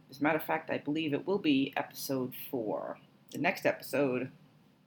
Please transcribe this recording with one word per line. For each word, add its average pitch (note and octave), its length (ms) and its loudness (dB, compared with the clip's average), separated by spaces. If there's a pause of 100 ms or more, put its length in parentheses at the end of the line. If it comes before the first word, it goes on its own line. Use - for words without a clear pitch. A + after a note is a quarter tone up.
as C3+ 100 -16
a C#3 40 0
matter D#3 160 4
of - 40 -6
fact, D#3+ 280 -2
I A#2+ 80 0
believe D3+ 340 -2
it - 140 -2
will G3 100 2
be C#3 400 4
episode - 560 -2 (160)
four, G2+ 480 -4 (340)
the - 60 -8
next E3 280 0
episode B2+ 640 2 (560)